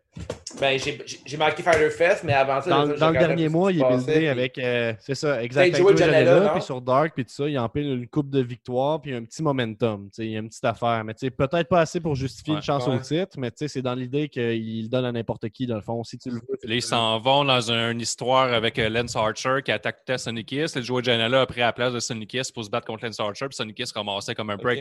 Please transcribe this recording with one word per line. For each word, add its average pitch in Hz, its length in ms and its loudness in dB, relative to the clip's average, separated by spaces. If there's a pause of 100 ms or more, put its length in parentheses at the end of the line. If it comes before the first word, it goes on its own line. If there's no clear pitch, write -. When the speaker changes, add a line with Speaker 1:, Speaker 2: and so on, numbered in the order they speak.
(580)
Speaker 1:
Ben, 135 200 2
j'ai, 139 260 -6
j'ai, - 220 -14
j'ai 131 100 -8
manqué 156 260 0
Fyter 160 280 4
Fest, 175 340 2
mais 151 80 0
avant 135 300 4
ça, - 80 -2
Speaker 2:
dans, 139 160 4
Speaker 1:
je, 147 80 0
je 143 60 -4
Speaker 2:
dans 156 100 6
le 165 80 2
Speaker 1:
regardais 165 100 6
Speaker 2:
dernier 165 160 2
Speaker 1:
un 156 40 2
peu 156 40 0
Speaker 2:
mois, 180 180 4
Speaker 1:
ce 185 40 2
qui 160 60 2
Speaker 2:
il - 20 4
est - 20 6
Speaker 1:
se 127 60 6
passait, 127 160 2
Speaker 2:
buildé 156 140 4
Speaker 1:
puis 160 80 2
Speaker 2:
avec, 127 300 0
euh, 120 420 0
c'est - 140 -6
ça, 135 280 0
exact, 123 220 2
Speaker 1:
Peut-être 175 100 4
Speaker 2:
avec 175 120 6
Speaker 1:
Joey 196 120 8
Speaker 2:
Joey 170 140 6
Speaker 1:
Janela, 151 200 6
Speaker 2:
Janela, - 140 6
Speaker 1:
non ? - 80 2
Speaker 2:
puis 180 80 -2
sur 127 180 -8
Dark, 131 340 2
puis 131 120 -2
tout - 80 -18
ça, 139 120 -4
il 147 120 -2
empile 135 340 -2
une 123 160 -6
coupe 147 220 -2
de 135 100 2
victoires, 127 640 -2
puis 143 120 -8
un 117 80 -6
petit 113 200 -12
momentum, 113 640 -2
tu 98 60 -20
sais, 113 120 -6
il 110 60 -4
y 110 40 -4
a - 20 -4
une 110 100 -8
petite - 160 -8
affaire. 117 400 0
Mais 110 80 -8
tu 135 140 -6
sais, 131 40 -4
peut-être 151 380 0
pas 180 120 4
assez 165 200 0
pour 160 140 -2
justifier 135 400 -6
Speaker 3:
Ouais. 151 60 -4
Speaker 2:
une - 40 -8
chance 139 220 -2
Speaker 1:
Ouais. 127 80 0
Speaker 2:
au 120 60 0
titre, 165 360 -4
mais 123 140 -4
tu - 80 -12
sais, 147 100 -6
c'est 139 140 -6
dans 123 120 -2
l'idée 131 360 -4
qu'il 113 540 -4
le 113 40 -8
donne 127 160 0
à 123 80 -2
n'importe 117 380 -6
qui, 127 160 -6
dans 120 100 -2
le 101 60 -6
fond, 117 220 -6
si - 120 -14
tu 123 140 -12
le 120 60 -6
veux. 127 260 -8
Speaker 3:
Là, 113 120 -4
ils 123 60 0
s'en 113 400 0
vont 135 240 4
dans 123 260 2
un, 117 200 0
une 117 100 -4
histoire 127 540 2
avec, 113 240 0
euh, 113 100 2
Lance 117 260 -2
Archer 120 480 0
qui 120 100 -2
attaquait 113 440 -4
Sonny 117 300 -8
Kiss. 147 280 -4
Le 143 80 -6
joueur 123 220 -2
Janela 120 380 2
a 127 40 0
pris - 140 -6
la 117 140 2
place 123 180 -2
de 120 80 -4
Sonny 110 260 -6
Kiss 127 240 -6
pour 117 140 -10
se 104 60 -12
battre 117 160 -6
contre 113 180 -10
Lance 110 160 -8
Archer. 104 280 -6
Puis 135 80 -16
Sonny 110 180 -8
Kiss 120 180 -8
ramassait 104 420 -6
comme 110 140 -6
un 104 80 -4
peu 113 140 -2
Speaker 1:
Ok. 120 100 0